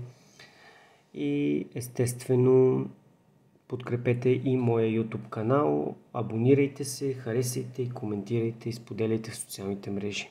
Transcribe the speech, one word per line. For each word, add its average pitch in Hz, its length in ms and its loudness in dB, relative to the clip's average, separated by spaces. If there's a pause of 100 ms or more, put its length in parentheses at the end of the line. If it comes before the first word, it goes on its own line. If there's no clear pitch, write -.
(1120)
И 147 520 -2 (100)
естествено, 127 1080 4 (840)
подкрепете 123 760 0
и 127 140 2
моя 117 300 2
YouTube 110 420 -2
канал, 147 680 0 (180)
абонирайте 123 680 2
се, 135 300 -6
харесайте 127 680 -4
и 123 80 -4
коментирайте 113 800 -4
и 113 40 -6
споделяйте 110 580 -4
в - 40 -12
социалните 98 560 -8
мрежи. 101 400 -6